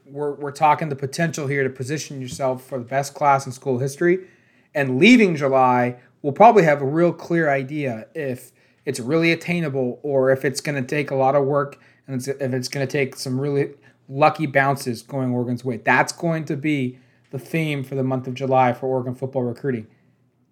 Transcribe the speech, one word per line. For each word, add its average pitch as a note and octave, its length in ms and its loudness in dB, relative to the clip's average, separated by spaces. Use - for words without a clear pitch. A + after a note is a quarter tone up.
we're, C#3+ 280 -6
we're C#3+ 180 -10
talking D3+ 360 2
the C#3 80 -4
potential D3 500 -4
here C#3 180 0
to B2+ 60 -2
position C3+ 500 -8
yourself B2+ 440 -6
for C3+ 140 -8
the A#2 60 -8
best C3+ 300 -4
class C#3 320 2
in B2+ 60 -10
school B2+ 260 -2
history. F3 480 0
And C3 240 0
leaving G#3 380 6
July, B2+ 600 2
we'll C#3 140 -4
probably G#3+ 300 8
have C#3+ 180 4
a C3 40 0
real E3+ 260 2
clear E3+ 380 0
idea C3+ 640 -4
if C3+ 380 -8
it's C3 160 -6
really E3 320 2
attainable D3 680 -4
or C3+ 280 2
if C3+ 140 0
it's C3+ 160 -2
gonna C#3 220 -4
take C#3+ 280 -4
a C#3 40 -4
lot C3+ 200 2
of C#3+ 100 4
work C#3+ 340 -2
and C3+ 100 -8
it's, B2+ 120 -6
if C3+ 240 -4
it's B2+ 160 -4
gonna C#3 180 -4
take C3+ 300 -2
some B2+ 240 -6
really C#3 340 -2
lucky D3 380 2
bounces C3+ 560 0
going C3 300 -4
Oregon's B2 320 -4
way. A#2+ 140 -6
That's C3 340 2
going D#3+ 340 -4
to D#3+ 100 -4
be C3+ 420 -4
the C3+ 80 -10
theme D3+ 440 -4
for C#3 120 -10
the C3 100 -2
month C3 220 -4
of B2+ 80 -8
July C3 380 2
for B2+ 140 -6
Oregon B2+ 280 -2
football B2+ 280 -6
recruiting. A#2+ 440 -4